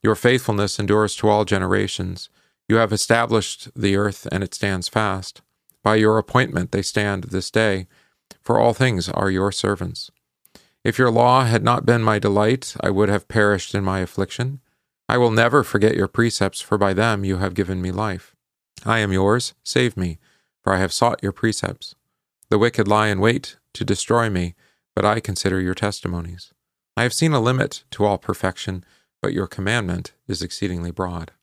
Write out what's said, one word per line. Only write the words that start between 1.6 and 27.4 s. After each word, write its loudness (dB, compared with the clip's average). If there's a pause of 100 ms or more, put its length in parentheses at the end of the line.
You 4
have 2
established 0
the 2
earth, -2
and -2
it -8
stands -2
fast. -4 (420)
By 4
your 4
appointment 0
they 0
stand -2
this -6
day, 0 (540)
for 2
all 4
things 0
are 0
your 0
servants. -6 (760)
If -2
your 4
law 4
had 2
not 0
been 4
my 2
delight, 0
I 0
would 2
have -2
perished 2
in 0
my 0
affliction. -6 (480)
I 2
will 4
never 4
forget 2
your 2
precepts, 0
for 0
by 2
them 0
you 0
have -2
given -2
me -4
life. -6 (520)
I 2
am 0
yours, 2
save 0
me, -4 (440)
for 0
I 2
have 0
sought 0
your -2
precepts. -4 (540)
The 2
wicked 2
lie 2
in -2
wait 0 (160)
to -8
destroy 0
me, -2 (400)
but 0
I 2
consider -2
your -2
testimonies. -8 (460)
I 0
have 0
seen 2
a 2
limit -2